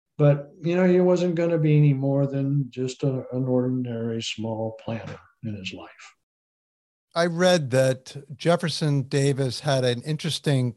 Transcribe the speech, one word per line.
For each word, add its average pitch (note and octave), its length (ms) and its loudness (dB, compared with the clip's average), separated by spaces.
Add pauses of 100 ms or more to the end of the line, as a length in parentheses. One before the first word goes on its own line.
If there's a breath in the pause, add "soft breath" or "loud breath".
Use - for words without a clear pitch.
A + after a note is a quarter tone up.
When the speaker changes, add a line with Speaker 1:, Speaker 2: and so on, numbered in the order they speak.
(160)
Speaker 1:
But, D3 360 2 (100)
you E3+ 140 -2
know, F#3 100 4
he F3+ 140 6
wasn't F3+ 340 2
gonna E3+ 240 0
be D3+ 180 4
any D3 200 6
more C#3 320 0
than C#3 420 -2
just B2+ 320 -6
a, C3 300 -2
an B2+ 140 -4
ordinary B2 760 -2
small A2 640 -6
planter G2 320 -8 (240)
in G#2+ 140 -8
his F#2 180 -12
life. - 160 -18 (1300)
Speaker 2:
I E3+ 100 2
read E3+ 460 2
that C3 440 0 (220)
Jefferson D#3 640 0
Davis C#3 600 -2
had C3+ 240 0
an A#2+ 180 -2
interesting C#3+ 720 -2